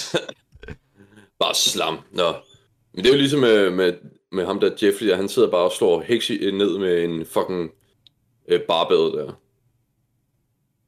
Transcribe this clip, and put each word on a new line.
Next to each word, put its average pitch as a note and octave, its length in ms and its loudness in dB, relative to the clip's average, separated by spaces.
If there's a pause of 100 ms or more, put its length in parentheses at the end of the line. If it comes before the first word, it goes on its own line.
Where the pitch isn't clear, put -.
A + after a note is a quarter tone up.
(500)
<laughs> - 880 -20
Bare E2+ 160 -2
slam. E2 440 -2 (140)
Nå. F2 200 0 (600)
Men F#2 120 -4
det B2 60 6
er C#3 40 6
jo C#3+ 60 4
ligesom C#3 200 0
med, G#2+ 300 4
med, F2+ 280 0 (340)
med F#2 140 -2
ham G2 140 -2
der F#2+ 220 0
Jeffrey, G2+ 260 2
der F2+ 80 4
han G2 120 -2
sidder G#2 220 2
bare F2 140 2
og F2+ 80 0
slår F2+ 280 2
heks A#2+ 300 -2
i, G2 200 -4
ned G2 280 0
med F2+ 260 0
en E2 220 -6
fucking, F2+ 460 -4 (760)
øh, F2 200 2
barbed F2 280 2
der. D2+ 440 -4 (1500)